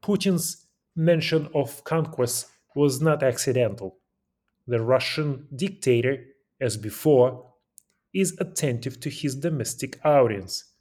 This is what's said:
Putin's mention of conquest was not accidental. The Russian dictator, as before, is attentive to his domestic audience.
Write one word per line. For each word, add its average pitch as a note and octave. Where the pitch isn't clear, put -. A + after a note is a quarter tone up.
Putin's G3
mention D#3+
of C#3
conquest D#3
was C#3
not D3+
accidental. A#2+
The A#2+
Russian C3
dictator, B2+
as A#2
before, B2
is F#3+
attentive C3
to D3
his C#3
domestic C#3
audience. A2+